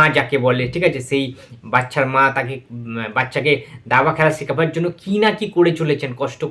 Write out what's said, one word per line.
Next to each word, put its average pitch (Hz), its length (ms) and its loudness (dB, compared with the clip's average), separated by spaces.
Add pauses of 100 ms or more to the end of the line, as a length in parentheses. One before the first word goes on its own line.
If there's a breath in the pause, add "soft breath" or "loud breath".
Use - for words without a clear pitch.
(160)
যাকে 139 200 0 (100)
বলে, 127 180 2 (100)
ঠিক 175 140 0
আছে, 139 200 -2
সেই 139 160 0 (480 loud breath)
বাচ্চার 127 320 0 (100)
মা, 135 80 4 (140)
তাকে, 131 180 -4 (160)
উম, 117 320 -8 (140)
বাচ্চাকে 131 360 0 (400 loud breath)
দাবা 143 240 4
খেলা 156 220 4
শেখাবার 147 360 -2
জন্য 170 140 -2 (140)
কী 196 100 -6 (100)
না 214 160 4
কী 208 80 -4 (100)
করে 175 140 6 (100)
চলেছেন, 151 300 -2 (120)
কষ্ট 123 180 -6 (100)